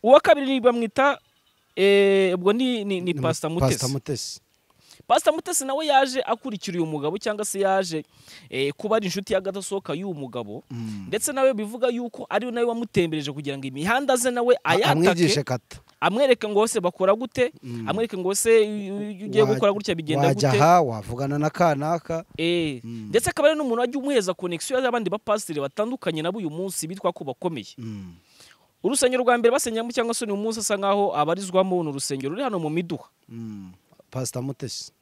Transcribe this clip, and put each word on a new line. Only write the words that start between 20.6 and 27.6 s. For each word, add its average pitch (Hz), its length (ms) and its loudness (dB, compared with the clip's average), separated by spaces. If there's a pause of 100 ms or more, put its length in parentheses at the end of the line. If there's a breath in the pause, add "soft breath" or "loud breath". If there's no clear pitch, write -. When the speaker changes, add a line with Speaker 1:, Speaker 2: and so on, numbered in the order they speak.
Speaker 2:
aha, 175 180 8
wavugana 123 580 -4
na 156 100 2
kanaka. 165 760 -2 (120)
Speaker 1:
Eh, 160 460 -2
Speaker 2:
Mm. 113 260 -10
Speaker 1:
ndetse 240 200 2
akaba 311 200 2
ari 311 80 2
n'umuntu 240 240 -2
wajya 254 180 -4
umuheza 240 360 0
connection 185 480 -4
y'abandi 233 260 -2
bapasiteri 208 540 -4
batandukanye 180 580 -4
nabo 180 180 -2
uyu 170 120 -4
munsi 170 360 -8
bitwa 190 240 -4
ko - 120 -14
bakomeye. 135 540 -8